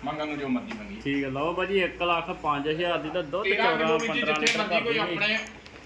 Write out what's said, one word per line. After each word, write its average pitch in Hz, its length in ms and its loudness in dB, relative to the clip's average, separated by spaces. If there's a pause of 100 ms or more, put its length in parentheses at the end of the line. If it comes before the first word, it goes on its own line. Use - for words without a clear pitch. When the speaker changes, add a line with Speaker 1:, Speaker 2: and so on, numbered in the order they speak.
Speaker 1:
ਮੰਗਣ 151 220 -4
ਨੂੰ 151 120 -4
ਜੋ 139 100 -4
ਮਰਜ਼ੀ 110 300 -2
ਮੰਗੀਏ। 104 260 -12
Speaker 2:
ਠੀਕ 139 200 0
ਆ, 135 40 -2
ਲਓ 143 240 0
ਬਾਜੀ, 185 280 2
ਇੱਕ 175 220 0
ਲੱਖ 175 280 2
ਪੰਜ 151 380 0
ਹਜ਼ਾਰ 165 300 0
ਦੀ 156 120 -4
ਤਾਂ 180 120 -2
ਦੁੱਧ 165 220 -2
Speaker 1:
ਤੇਰਾਂ 208 200 4
Speaker 2:
ਚੌਦਾਂ, 165 140 4
Speaker 1:
ਕਿਲੋ 160 200 4
ਵੀਰ - 140 0
ਜੀ, 240 80 0
Speaker 2:
ਪੰਦਰਾਂ - 200 2
Speaker 1:
ਜਿੱਥੇ 220 180 2
Speaker 2:
ਲੀਟਰ 208 100 0
Speaker 1:
ਮਰਜ਼ੀ 165 160 2
ਕੋਈ 151 140 0
Speaker 2:
ਕਰ - 80 0
ਦੂਗੀ। 175 80 -2
Speaker 1:
ਆਪਣੇ 214 240 0 (480)